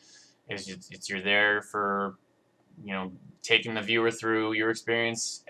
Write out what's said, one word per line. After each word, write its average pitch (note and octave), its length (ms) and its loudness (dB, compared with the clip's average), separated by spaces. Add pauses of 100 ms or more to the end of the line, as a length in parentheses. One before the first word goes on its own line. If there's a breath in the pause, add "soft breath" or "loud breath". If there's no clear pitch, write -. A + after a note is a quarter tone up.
(480 soft breath)
Is F#2+ 200 -8
it's, F#2 220 -14
it's F#2+ 180 -12
you're G2 140 -4
there G#2 400 4
for, G2+ 560 -2 (640)
you G2+ 80 -6
know, F#2+ 180 -4 (320)
taking A2+ 320 2
the A2 60 -2
viewer A2+ 300 2
through A2 420 0
your A2 180 2
experience A#2 800 -2